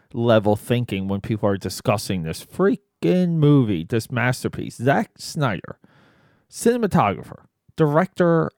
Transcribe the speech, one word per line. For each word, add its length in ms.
level 420
thinking 540
when 100
people 300
are 80
discussing 680
this 220
freaking 840
movie, 520
this 260
masterpiece. 680
Zack 400
Snyder, 600
cinematographer, 920
director 840